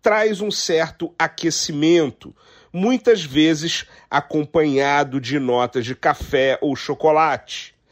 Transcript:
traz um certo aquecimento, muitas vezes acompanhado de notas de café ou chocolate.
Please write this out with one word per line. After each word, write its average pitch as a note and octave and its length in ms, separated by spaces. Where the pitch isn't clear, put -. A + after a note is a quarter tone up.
traz G#3+ 400
um G#3 80
certo D#3+ 680
aquecimento, D#3+ 1160
muitas A3+ 520
vezes D#3 640
acompanhado C#3+ 1120
de C3 180
notas B2 460
de B2+ 100
café C3+ 680
ou C#3+ 160
chocolate. D3+ 1000